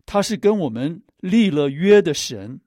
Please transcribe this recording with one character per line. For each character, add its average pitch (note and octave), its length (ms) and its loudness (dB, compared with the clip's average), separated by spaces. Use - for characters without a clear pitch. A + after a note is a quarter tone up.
他 G3+ 160 -2
是 G#3 140 -4
跟 G#3 240 2
我 D3 100 -2
们 C3+ 320 -6
立 G3 300 2
了 C#3+ 200 0
约 F#3+ 320 4
的 D#3 120 -2
神。 A2+ 540 -10